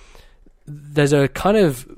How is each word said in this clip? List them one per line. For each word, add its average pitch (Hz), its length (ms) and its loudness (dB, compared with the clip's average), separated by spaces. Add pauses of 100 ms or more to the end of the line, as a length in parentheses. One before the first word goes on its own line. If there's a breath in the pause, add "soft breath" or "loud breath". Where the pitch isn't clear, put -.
(680 soft breath)
there's 147 440 -2
a 139 160 2
kind 208 280 -2
of 160 300 0 (100)